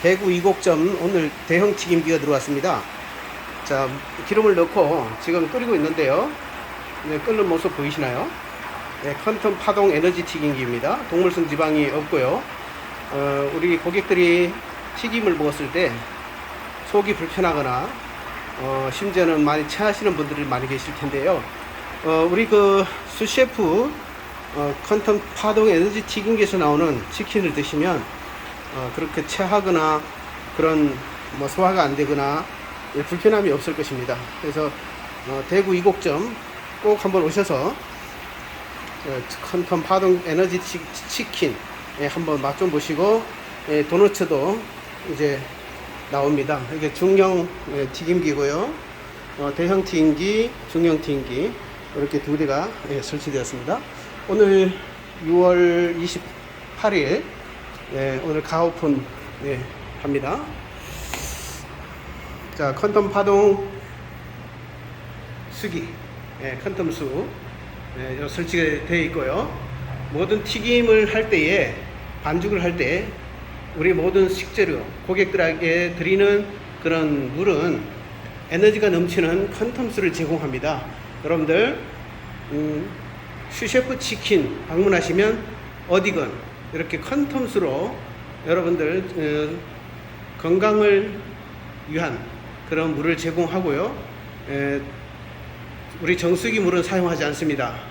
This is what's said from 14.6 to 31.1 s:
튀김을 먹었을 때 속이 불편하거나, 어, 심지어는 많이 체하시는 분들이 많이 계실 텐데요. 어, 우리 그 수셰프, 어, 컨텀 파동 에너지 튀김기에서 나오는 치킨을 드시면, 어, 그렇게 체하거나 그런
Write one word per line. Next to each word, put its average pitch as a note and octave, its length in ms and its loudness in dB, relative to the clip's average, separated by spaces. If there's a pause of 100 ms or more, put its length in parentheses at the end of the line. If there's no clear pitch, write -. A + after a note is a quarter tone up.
튀김을 A3 380 0
먹었을 C#3+ 360 -2
때 E3 180 2 (1000)
속이 G#3 220 4
불편하거나, D#3+ 760 0 (720)
어, C3+ 320 -2
심지어는 F3 500 4
많이 D3+ 240 4
체하시는 G3+ 500 2
분들이 D3 280 -2
많이 C3 240 -2
계실 C3+ 280 -4
텐데요. C#3+ 460 0 (640)
어, D#3+ 260 4
우리 G#3+ 160 4
그 G3 380 6 (240)
수셰프, A3 840 2 (640)
어, C#3+ 200 0 (100)
컨텀 G#3 340 2 (160)
파동 G#3+ 320 4
에너지 G3+ 360 4
튀김기에서 G#3 560 2
나오는 D3+ 420 4 (100)
치킨을 F#3+ 440 0
드시면, D3+ 500 0 (720)
어, B2+ 200 -6
그렇게 D3 280 -4
체하거나 F3+ 760 2 (560)
그런 D#3 360 4 (460)